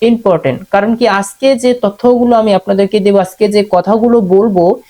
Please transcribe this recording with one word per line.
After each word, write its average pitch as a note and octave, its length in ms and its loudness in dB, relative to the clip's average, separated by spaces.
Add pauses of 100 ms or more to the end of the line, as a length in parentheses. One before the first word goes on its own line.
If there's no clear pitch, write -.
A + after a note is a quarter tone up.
ইম্পর্টেন্ট। F#3+ 580 0 (120)
কারণ G#3 260 0
কি, A#3 120 0
আজকে G3+ 460 -2
যে B3 200 0
তথ্যগুলো A#3+ 640 0
আমি A3 180 2
আপনাদেরকে G3 460 -2
দেব, G3+ 160 2
আজকে G3 320 -2
যে G#3 220 0
কথাগুলো A3 500 0
বলবো, F#3+ 440 2 (260)